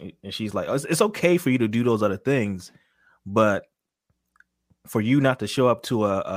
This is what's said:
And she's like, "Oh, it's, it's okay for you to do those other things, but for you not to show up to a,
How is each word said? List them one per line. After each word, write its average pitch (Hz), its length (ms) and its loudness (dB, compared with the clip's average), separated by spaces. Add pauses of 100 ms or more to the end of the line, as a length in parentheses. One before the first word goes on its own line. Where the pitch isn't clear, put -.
(240)
And 98 100 -14
she's 107 200 -8
like, 90 160 -4
"Oh, 107 60 -2
it's, 147 100 -4
it's 165 160 -2
okay 180 360 2
for 175 120 0
you 127 80 2
to 113 100 2
do 113 160 -2
those 113 200 2
other 101 140 0
things, 104 540 -2 (540)
but 101 400 2 (1200)
for 117 140 -2
you 131 200 2
not 131 180 0
to 104 80 -6
show 127 200 0
up 117 160 0
to 107 220 0
a, 95 180 0 (140)